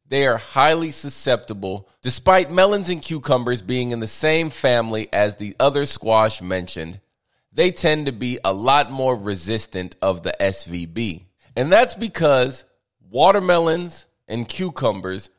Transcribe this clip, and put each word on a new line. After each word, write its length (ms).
they 220
are 80
highly 560
susceptible. 960
Despite 480
melons 420
and 120
cucumbers 580
being 300
in 80
the 80
same 440
family 600
as 220
the 240
other 260
squash 560
mentioned, 600
they 200
tend 340
to 60
be 320
a 80
lot 400
more 240
resistant 840
of 220
the 180
S 240
V 220
B. 380
And 140
that's 220
because 720
watermelons 960
and 180
cucumbers, 920